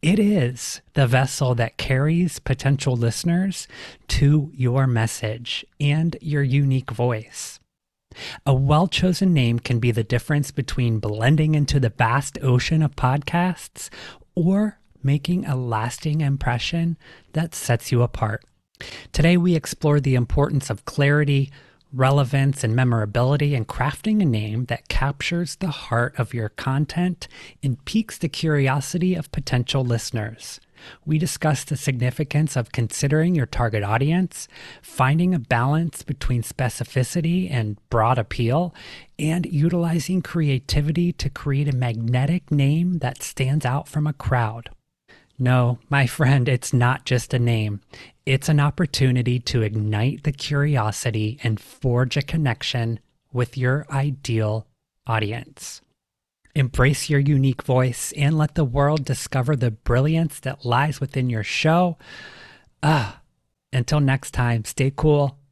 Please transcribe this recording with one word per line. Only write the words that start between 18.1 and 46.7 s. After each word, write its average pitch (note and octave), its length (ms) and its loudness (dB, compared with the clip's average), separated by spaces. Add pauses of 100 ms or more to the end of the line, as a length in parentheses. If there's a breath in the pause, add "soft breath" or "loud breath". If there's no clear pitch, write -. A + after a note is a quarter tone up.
Today, E3+ 260 4
we F3 180 4
explore D3 420 0
the C3+ 160 2
importance C#3 540 2
of A2+ 160 -6
clarity, C#3+ 680 2 (420 loud breath)
relevance, C3+ 720 2
and A2 100 0
memorability B2+ 760 2
in A#2+ 120 -2
crafting G#3 560 -2
a F#3+ 40 2
name A2 420 0
that - 220 -8
captures C#3+ 680 -2
the F#3 120 -4
heart A#2+ 500 -2
of B2 160 -4
your A2+ 160 -4
content D3+ 800 -2 (340 loud breath)
and C3 240 -2
piques - 320 -2
the D#3+ 100 -4
curiosity D3+ 840 0
of D#3+ 180 -8
potential C3+ 500 -2
listeners. A2+ 800 -6 (460 loud breath)
We D#3 100 0
discuss D#3 480 -2
the D3 120 -6
significance C#3 800 -2
of B2 180 -4
considering D3+ 600 0
your C3+ 120 0
target A2 360 0
audience, C#3+ 640 0 (360 loud breath)
finding D#3+ 500 2
a E3+ 60 0
balance C3+ 640 0
between B2 400 -2
specificity D#3+ 1080 -2
and G#2+ 280 -4 (100)
broad A#2 300 2
appeal, B2+ 560 -2 (440 loud breath)
and D#3+ 280 -2
utilizing E3+ 720 0
creativity D3+ 920 0
to - 180 -4
create C#3+ 380 -2
a C3+ 80 0
magnetic B2 760 0
name D#3 480 2
that B2+ 240 -6
stands C#3 420 -2
out C3+ 240 -2
from D3+ 180 -2
a D3+ 60 -2
crowd. A#2 560 -2 (680 soft breath)
No, B2 400 4 (120)
my C#3 160 4
friend, C3 420 2
it's B2+ 240 0